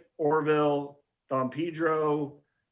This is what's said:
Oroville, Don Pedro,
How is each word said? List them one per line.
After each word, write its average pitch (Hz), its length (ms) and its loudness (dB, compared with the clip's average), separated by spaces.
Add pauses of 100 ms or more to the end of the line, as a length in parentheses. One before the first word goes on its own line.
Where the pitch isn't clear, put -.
(180)
Oroville, 147 840 2 (300)
Don 131 200 -2
Pedro, 156 880 -2 (320)